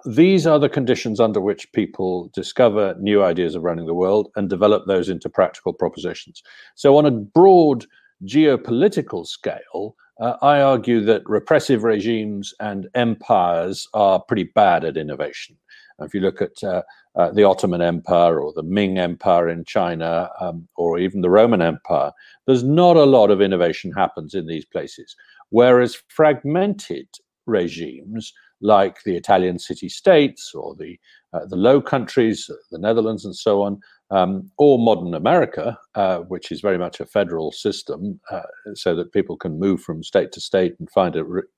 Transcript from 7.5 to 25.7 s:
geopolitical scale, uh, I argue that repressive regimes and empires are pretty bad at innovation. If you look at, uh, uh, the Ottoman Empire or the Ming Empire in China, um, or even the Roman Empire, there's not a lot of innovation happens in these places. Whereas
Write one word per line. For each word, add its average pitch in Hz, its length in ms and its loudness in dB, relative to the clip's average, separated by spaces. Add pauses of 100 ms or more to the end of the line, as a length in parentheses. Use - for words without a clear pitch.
geopolitical 131 1040 0
scale, - 680 -12 (240)
uh, 120 220 -4
I 143 200 4
argue 120 440 2
that 107 240 2
repressive 107 540 0
regimes 107 760 -2
and 98 360 -8
empires 95 960 -2
are 98 260 2
pretty 98 260 -4 (100)
bad 87 280 2
at 80 140 -6
innovation. 73 600 -10 (420)
If 76 140 -14
you 98 80 -4
look 95 200 -2
at, - 220 -6
uh, 90 200 -4 (320)
uh, 87 160 0
the 104 120 4
Ottoman 92 380 2
Empire 85 580 2
or 73 140 -6
the 80 80 -8
Ming 95 380 -2
Empire 87 500 0
in 85 160 -8
China, 85 640 -4 (100)
um, 85 360 -10
or 85 240 -2
even 95 220 -4
the 87 100 0
Roman 107 320 4
Empire, 73 480 -2 (340)
there's 127 180 2
not 170 320 4
a 151 100 6
lot 120 260 6
of 98 100 2
innovation 87 500 0
happens 87 440 -6
in 87 100 -6
these 80 200 -10
places. - 500 -12 (340)
Whereas 123 480 4 (100)